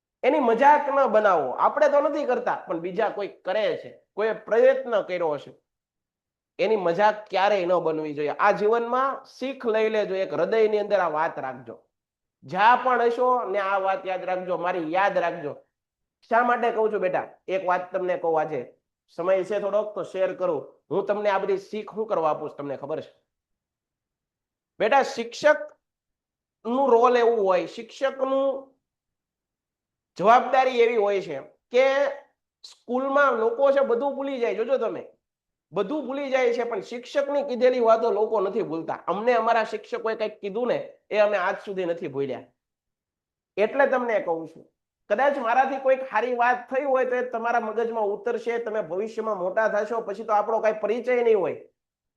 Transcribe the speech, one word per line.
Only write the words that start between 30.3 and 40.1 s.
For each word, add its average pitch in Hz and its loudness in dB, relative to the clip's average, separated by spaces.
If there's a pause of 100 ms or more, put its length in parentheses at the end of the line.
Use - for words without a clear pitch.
એવી 233 4
હોય 202 2
છે 156 -8 (300)
કે 269 2 (540)
સ્કૂલમાં 277 0
લોકો 233 2
છે 277 4
બધું 240 0
ભૂલી 269 -6
જાય. 220 0
જોજો 240 0
તમે, 185 -6 (600)
બધું 208 -4
ભૂલી 269 -6
જાય 254 2
છે, 240 -2
પણ 226 -6
શિક્ષકની 277 -4
કીધેલી 247 2
વાતો 226 4
લોકો 214 0
નથી 196 -2
ભૂલતા. 156 -6
અમને 214 -2
અમારા 226 2
શિક્ષકોએ 220 -6